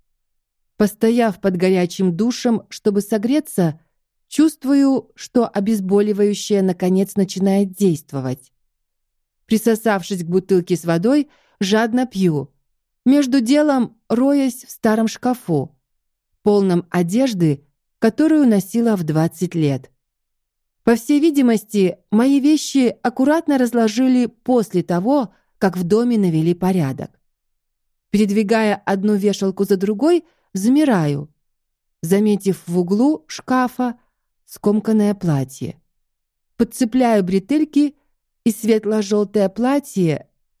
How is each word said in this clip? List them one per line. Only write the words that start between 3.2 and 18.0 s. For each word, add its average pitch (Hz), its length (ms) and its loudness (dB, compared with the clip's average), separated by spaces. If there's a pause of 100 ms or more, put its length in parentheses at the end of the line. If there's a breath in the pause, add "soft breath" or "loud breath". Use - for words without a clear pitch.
чувствую, 277 800 2
что - 340 -2
обезболивающее 202 1160 0
наконец 185 520 0
начинает 196 580 0
действовать. 143 800 -4 (960)
Присосавшись 208 760 -2
к 160 40 -12
бутылке 180 480 -2
с 165 100 -6
водой, 220 440 0 (300 soft breath)
жадно 226 480 0
пью, 165 440 -2 (540)
между 269 360 2
делом 269 540 0 (140)
роясь 269 560 0
в - 60 -20
старом 226 360 0
шкафу, 175 720 -4 (640)
полном 196 480 2
одежды, 175 720 0 (360)
которую 302 480 2